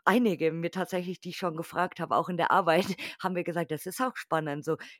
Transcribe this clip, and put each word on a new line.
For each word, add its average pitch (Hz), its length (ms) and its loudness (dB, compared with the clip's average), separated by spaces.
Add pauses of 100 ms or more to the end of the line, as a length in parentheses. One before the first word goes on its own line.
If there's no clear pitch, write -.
einige 190 460 4
mir 165 200 -2
tatsächlich, 180 480 -4
die 185 100 -10
ich - 80 -10
schon 165 200 -4
gefragt 175 420 -2
habe, 160 160 0
auch 156 140 2
in 175 80 -2
der 165 140 2
Arbeit, 170 340 6
<laughs> - 340 -6
haben 185 140 -2
mir 175 100 -2
gesagt: 170 280 -2
„Das 151 140 -6
ist 185 160 -6
auch 254 140 -2
spannend, 151 500 -2
so 156 120 0 (220)